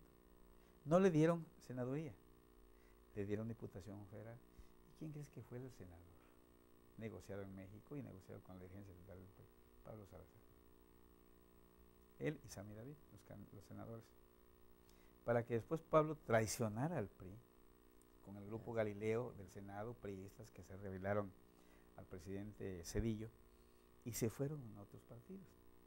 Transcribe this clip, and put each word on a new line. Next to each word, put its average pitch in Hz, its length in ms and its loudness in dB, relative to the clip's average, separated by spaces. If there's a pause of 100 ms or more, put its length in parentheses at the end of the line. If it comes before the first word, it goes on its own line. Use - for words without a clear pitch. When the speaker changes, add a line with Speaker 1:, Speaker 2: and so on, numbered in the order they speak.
(840)
Speaker 1:
No 165 160 10
le 190 100 10
dieron 160 360 8 (140)
senaduría, 127 520 -2 (1000)
le 104 100 0
dieron 107 240 0
diputación 104 600 -6
federal. 110 280 -10 (540)
¿Y - 80 -20
quién 156 140 -4
crees 147 180 -8
que - 100 -12
fue 117 160 -10
el 127 160 -6
senador? 87 320 -14 (920)
Negociado 101 420 -4
en 98 160 -6
México 101 400 -10
y 139 60 -4
negociado 104 400 -10
con 92 140 -12
la 90 80 -10
dirigencia 95 280 -12
estatal 90 240 -14
del 92 120 -14
pri, 101 180 -18 (360)
Pablo 110 220 -10
Salazar. 85 380 -16 (1800)
Él 143 260 0
y - 40 -14
Sammy 104 260 -10
David, 123 200 -10 (180)
los 104 100 -16
can-, 104 320 -14
los 98 100 -14
senadores. 107 400 -10 (1200)
Para 117 200 6
que 120 100 2
después 117 280 0
Pablo 156 340 8 (100)
traicionara 113 720 4
al 101 100 2
pri, 90 260 -12 (880)
con 98 120 -10
el 101 100 -8
grupo 110 260 -4
Speaker 2:
Ya. 113 60 4
Speaker 1:
Galileo 110 600 4
del 92 120 -10
Senado, 101 440 -6
priistas 101 560 -8
que - 120 -14
se 95 140 -12
rebelaron 98 560 2 (640)
al 95 100 -10
presidente 98 800 -4
Zedillo, 110 440 2 (760)
y 117 80 -4
se 113 160 4
fueron 143 320 0 (160)
a 101 60 -12
otros 113 220 -14
partidos. 185 420 -12 (400)